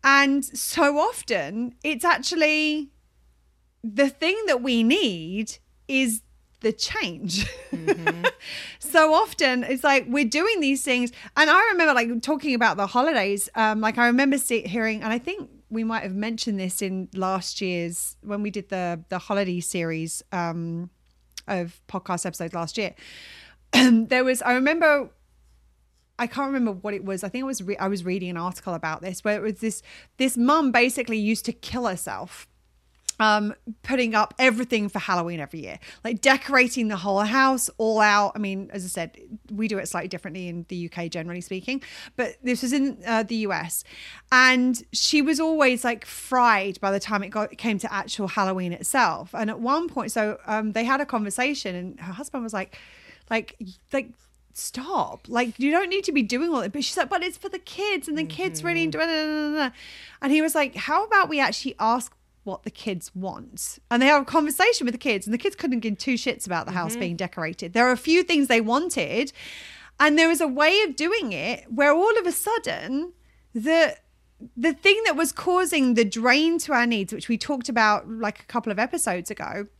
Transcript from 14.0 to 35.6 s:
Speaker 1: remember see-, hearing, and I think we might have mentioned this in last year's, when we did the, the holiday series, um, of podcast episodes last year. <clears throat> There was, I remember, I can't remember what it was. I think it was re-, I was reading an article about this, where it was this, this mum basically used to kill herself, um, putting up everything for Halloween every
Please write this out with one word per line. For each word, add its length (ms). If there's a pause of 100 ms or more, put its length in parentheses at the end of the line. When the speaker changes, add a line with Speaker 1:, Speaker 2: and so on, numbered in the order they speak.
Speaker 1:
remember 300
see-, 300
hearing, 360
and 100
I 60
think 300 (220)
we 120
might 200
have 120
mentioned 460
this 220
in 320
last 480
year's, 600
when 200
we 80
did 180
the, 400
the 100
holiday 420
series, 600 (100)
um, 580 (580)
of 400
podcast 380
episodes 280
last 220
year. 180 (760)
<clears throat> 0
There 520
was, 180
I 120
remember, 540 (1120)
I 80
can't 260
remember 200
what 200
it 120
was. 200
I 60
think 120
it 40
was 160
re-, 160
I 100
was 160
reading 240
an 80
article 380
about 260
this, 240
where 120
it 60
was 180
this, 220 (360)
this 180
mum 360
basically 460
used 280
to 80
kill 320
herself, 600 (760)
um, 340 (280)
putting 340
up 220
everything 500
for 100
Halloween 400
every 220